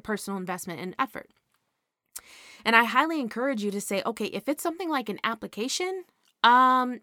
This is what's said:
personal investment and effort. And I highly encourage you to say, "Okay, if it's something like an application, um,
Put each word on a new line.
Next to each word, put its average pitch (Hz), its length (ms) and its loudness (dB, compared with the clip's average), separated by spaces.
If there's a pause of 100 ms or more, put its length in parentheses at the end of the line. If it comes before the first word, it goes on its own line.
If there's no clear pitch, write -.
personal 196 340 -6
investment 180 420 -8
and 180 200 -8
effort. - 320 -6 (1300)
And 226 120 6
I 233 80 10
highly 285 360 2
encourage 240 440 -2
you 208 80 -2
to 202 100 -4
say, 196 240 -2
"Okay, 220 200 -4
if - 220 -8
it's 294 140 -2
something 339 280 -4
like 262 200 -2
an 202 140 -8
application, 269 840 -8 (380)
um, 247 600 6